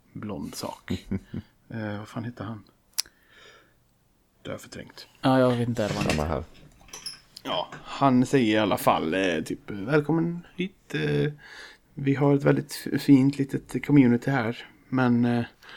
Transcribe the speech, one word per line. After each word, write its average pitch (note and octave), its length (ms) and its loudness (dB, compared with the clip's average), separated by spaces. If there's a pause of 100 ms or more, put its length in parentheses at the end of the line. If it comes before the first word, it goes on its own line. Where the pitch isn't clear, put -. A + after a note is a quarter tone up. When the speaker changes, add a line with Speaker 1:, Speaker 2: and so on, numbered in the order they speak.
(120)
Speaker 1:
blond G#2 420 -10
sak. - 540 -10
Speaker 2:
<laughs> - 600 -10
Speaker 1:
Eh, G#2+ 300 -8
vad G#2+ 100 -14
fan A#2 160 -10
heter A#2+ 200 -10
han? G#2+ 200 -12 (1800)
Det - 80 -12
har - 40 -8
jag - 60 -12
förträngt. - 460 -18 (140)
Speaker 3:
Ja, C3 180 2
jag B2+ 180 4
vet A#2+ 120 0
inte A2+ 140 -2
vad G2+ 100 -2
han G#2 120 -2
Speaker 2:
Samma D#2 180 0
Speaker 3:
heter. D#2 120 -2
Speaker 2:
här. C2+ 100 -4 (1000)
Speaker 1:
Ja, F#2+ 240 -4 (160)
han B2+ 420 2
säger A#2 280 2
i G#2+ 40 4
alla G2+ 180 2
fall, E2 380 0
eh, F#2 300 0
typ, - 260 -10
"Välkommen D#3 760 -2 (100)
hit. - 380 -10
Eh, D3 380 0 (640)
vi C#3 200 0
har C#3+ 200 4
ett C#3+ 80 2
väldigt C#3+ 400 0 (120)
f-, C#3+ 80 -2
fint C#3 360 6
litet - 480 -6
community C3 440 6
här. A#2+ 360 -2 (220)
Men, B2 360 2
eh, A#2+ 200 0 (320)